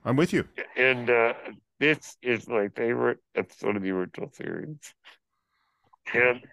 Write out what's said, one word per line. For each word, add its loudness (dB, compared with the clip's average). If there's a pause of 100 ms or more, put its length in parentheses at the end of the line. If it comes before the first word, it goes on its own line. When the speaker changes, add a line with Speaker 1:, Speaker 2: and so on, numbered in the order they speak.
Speaker 1:
I'm 0
with 2
you. 0 (300)
Speaker 2:
And, 2
uh, 4 (460)
this 0
is -2
my 0
favorite 0 (180)
episode -4
of -4
the -2
original -6
series. -10 (1400)
And 2 (120)